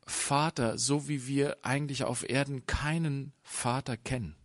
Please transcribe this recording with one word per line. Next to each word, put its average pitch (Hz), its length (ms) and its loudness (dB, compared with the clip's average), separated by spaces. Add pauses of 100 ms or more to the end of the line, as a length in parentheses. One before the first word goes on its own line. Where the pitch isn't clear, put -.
Vater, 139 720 2
so 139 300 0
wie 135 200 -4
wir 139 360 2
eigentlich 139 400 0
auf - 240 -2
Erden 139 380 0
keinen 147 640 0 (100)
Vater 127 540 -2
kennen. 104 500 -4